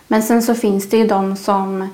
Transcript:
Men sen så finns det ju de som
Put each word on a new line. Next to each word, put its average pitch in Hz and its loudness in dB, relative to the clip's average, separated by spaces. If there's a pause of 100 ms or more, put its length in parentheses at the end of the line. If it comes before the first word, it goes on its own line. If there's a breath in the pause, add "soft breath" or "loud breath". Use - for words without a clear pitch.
Men 220 2
sen 233 2
så 233 0
finns 196 -2
det 226 2
ju 226 4
de 196 0
som 190 -2